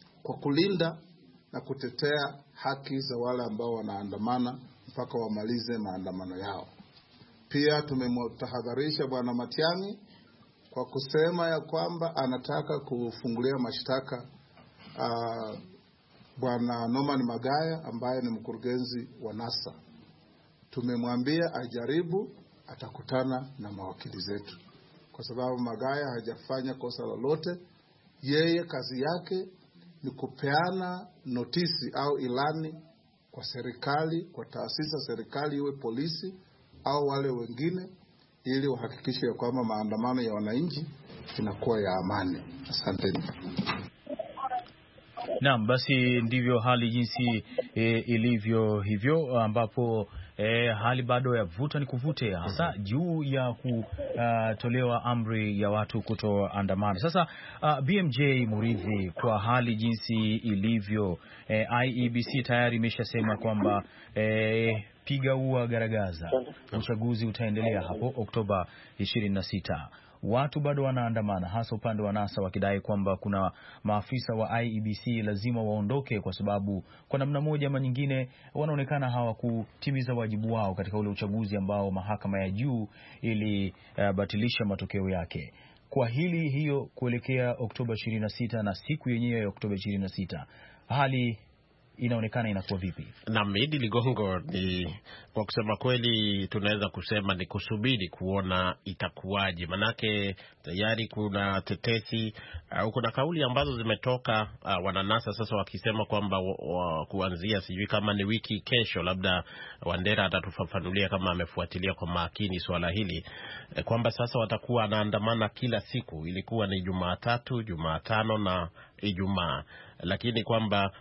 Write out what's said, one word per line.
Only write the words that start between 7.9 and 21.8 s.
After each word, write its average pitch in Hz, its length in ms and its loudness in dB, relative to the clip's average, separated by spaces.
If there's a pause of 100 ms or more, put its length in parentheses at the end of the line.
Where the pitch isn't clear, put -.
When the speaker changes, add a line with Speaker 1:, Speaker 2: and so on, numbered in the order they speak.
Speaker 1:
Bwana 123 260 -2
Matiang'i 165 680 0 (720)
kwa 123 140 -4
kusema 165 600 2
ya 160 120 2
kwamba 165 560 -2
anataka 156 640 0
kufungulia 120 800 -2
mashtaka, 123 680 -2 (760)
ah, 117 540 -2 (840)
Bwana 120 500 0
Norman 135 360 2
Magaya 139 600 0
ambaye 123 380 -2
ni 123 80 -2
mkurugenzi 117 800 -4 (120)
wa 107 120 -8
nasa. 113 400 -6 (1000)
Tumemwambia 123 840 0
ajaribu, 147 800 -2 (360)